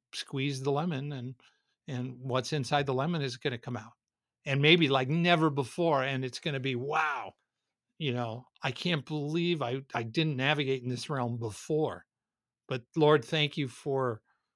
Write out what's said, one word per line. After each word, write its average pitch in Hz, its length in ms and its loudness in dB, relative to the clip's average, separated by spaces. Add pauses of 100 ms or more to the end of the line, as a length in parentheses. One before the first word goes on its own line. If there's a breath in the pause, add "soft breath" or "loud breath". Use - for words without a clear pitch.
(140)
squeeze 135 480 -4
the 139 100 0
lemon 143 400 -2
and, 127 240 -10 (520 soft breath)
and 127 320 -6
what's 127 340 -2
inside 143 320 2
the 135 80 0
lemon 151 280 0
is 127 160 -4
gonna 127 200 -2
come 123 200 -8
out. 113 160 -12 (520)
And 139 160 2
maybe 156 260 8
like 131 220 2
never 170 400 4
before, 143 540 0
and 135 200 -2
it's 123 160 -8
gonna 139 220 -4
be, 131 140 -2
"Wow, 139 580 -2 (640)
you 143 160 -2
know, 120 320 -4 (180)
"I 139 80 -2
can't 160 340 -4
believe 156 560 -2
I, 131 200 -2 (120)
I 120 100 -2
didn't 143 340 0
navigate 135 440 0
in 123 80 -4
this 123 200 -4
realm 123 280 -2
before." 117 680 -4 (640)
But 127 160 -4 (120)
Lord, 151 300 6
thank 151 320 0
you 143 100 -2
for 131 540 -2 (340)